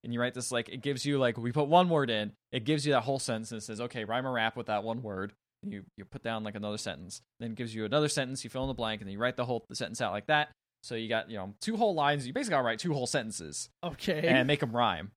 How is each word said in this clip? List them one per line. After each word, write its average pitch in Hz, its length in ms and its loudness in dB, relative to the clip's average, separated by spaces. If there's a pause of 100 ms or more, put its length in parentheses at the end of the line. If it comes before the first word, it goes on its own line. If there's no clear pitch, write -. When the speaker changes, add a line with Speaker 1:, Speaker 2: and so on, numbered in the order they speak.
Speaker 1:
And 120 100 -6
you 120 80 0
write 123 120 0
this, 123 180 -6
like, 117 180 0
it 127 120 -8
gives 135 240 -2
you, 143 120 2
like, 123 200 4
we 120 140 -2
put 147 160 2
one 175 220 8
word 143 200 4
in, 107 220 0 (220)
it 127 100 -4
gives 143 220 2
you 147 80 4
that 127 80 6
whole 131 180 0
sentence 113 320 -4
and 113 60 -6
it 107 60 -8
says, 110 180 -8
"Okay, 120 240 -6
rhyme 117 200 0
a 131 60 -2
rap 113 240 2
with 120 120 -6
that 104 160 2
one 113 200 -4
word." 101 300 -4 (280)
And 202 120 -8
you, 98 100 -10 (140)
you 98 80 -14
put - 180 -16
down, 113 220 -4
like, 104 100 -8
another 104 220 -4
sentence. 90 440 -8 (200)
Then 117 100 -6
it 107 40 -8
gives 113 200 -6
you 110 80 -2
another 147 240 4
sentence, 135 380 -2
you 117 40 -10
fill 127 140 -4
in 135 60 -2
the 131 40 -2
blank, 110 280 -2
and 98 80 -10
then 95 40 -6
you 101 60 -6
write 123 160 2
the 123 100 0
whole 120 280 -2
sentence 110 260 -6
out 107 140 0
like 104 140 -4
that. 151 240 2 (320)
So 123 120 -8
you 113 140 -4
got, 113 200 0
you 113 60 -10
know, 98 240 -6
two 226 160 -2
whole 214 180 4
lines. 147 320 4
You 123 60 -6
basically 240 200 -2
gotta 139 120 4
write 113 160 0
two 170 140 0
whole 127 140 0
sentences 104 600 -4 (140)
Speaker 2:
Okay. 160 460 -2
Speaker 1:
and 127 180 6
make 143 160 4
'em 120 80 -2
rhyme. 104 460 2